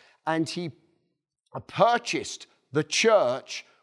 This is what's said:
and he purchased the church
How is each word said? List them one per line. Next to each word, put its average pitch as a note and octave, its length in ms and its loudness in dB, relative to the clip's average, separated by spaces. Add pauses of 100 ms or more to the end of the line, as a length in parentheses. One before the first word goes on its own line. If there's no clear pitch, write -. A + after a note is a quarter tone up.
(260)
and D#3+ 220 -2
he E3+ 240 -8 (960)
purchased A3+ 800 -2 (240)
the D3 120 0
church - 840 2 (180)